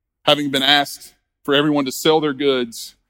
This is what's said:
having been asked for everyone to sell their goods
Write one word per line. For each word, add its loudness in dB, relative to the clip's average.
having 0
been -2
asked 0
for 0
everyone 0
to -6
sell 2
their -2
goods -4